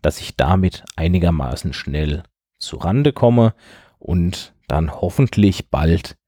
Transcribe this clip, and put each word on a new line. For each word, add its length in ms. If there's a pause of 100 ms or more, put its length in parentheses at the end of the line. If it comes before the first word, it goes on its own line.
dass 180
ich 160
damit 480 (120)
einigermaßen 760
schnell 500 (360)
zurande 540
komme 420 (440)
und 560 (140)
dann 240
hoffentlich 800
bald 580